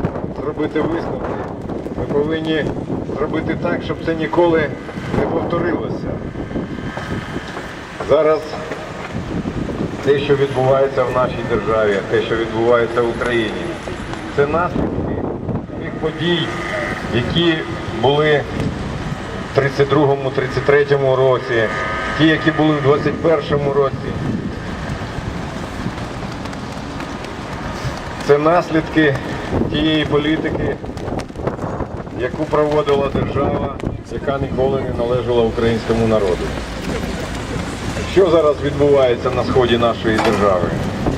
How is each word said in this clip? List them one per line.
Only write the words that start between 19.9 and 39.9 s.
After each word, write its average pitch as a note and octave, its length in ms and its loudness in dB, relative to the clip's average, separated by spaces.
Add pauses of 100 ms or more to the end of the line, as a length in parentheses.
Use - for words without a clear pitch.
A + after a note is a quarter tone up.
тридцять B2+ 280 -2
третьому C#3+ 520 4
році, B2+ 480 4 (540)
ті, D3+ 100 6
які D#3 240 4
були D3+ 240 4
в C#3+ 60 -2
двадцять C#3+ 320 4
першому C#3+ 600 2
році. C#3 220 2 (4000)
Це C#3+ 100 8
наслідки D#3 800 4 (560)
тієї D#3 340 2
політики, D3 720 0 (1400)
яку B2+ 240 -4
проводила D3 720 2
держава, C#3 600 0 (360)
яка C#3 280 -2
ніколи C3+ 420 0
не A#2+ 220 -2
належала A#2+ 400 2
українському A2+ 640 2
народу. G2+ 360 2 (1700)
Що F3+ 180 6
зараз D3+ 340 6
відбувається C#3 720 4
на A#2+ 80 2
сході A#2+ 340 4
нашої A2+ 400 2